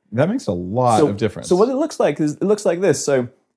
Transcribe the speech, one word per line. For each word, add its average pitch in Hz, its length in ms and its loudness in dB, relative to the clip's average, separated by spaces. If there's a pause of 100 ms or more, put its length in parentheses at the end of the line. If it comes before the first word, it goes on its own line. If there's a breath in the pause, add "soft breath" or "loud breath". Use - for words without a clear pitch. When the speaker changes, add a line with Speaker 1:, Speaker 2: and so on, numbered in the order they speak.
(140)
Speaker 1:
That 139 140 2
makes 240 180 -6
a 101 60 -4
lot 107 460 0
Speaker 2:
So, 151 100 4
Speaker 1:
of 101 80 -4
difference. 101 320 -4
Speaker 2:
so 180 80 4
what 220 140 2
it 269 40 -2
looks 311 240 -4
like 147 220 0
is, 151 140 0
it - 100 -8
looks 202 220 0
like 175 160 0
this. 180 200 2
So 131 260 0 (280)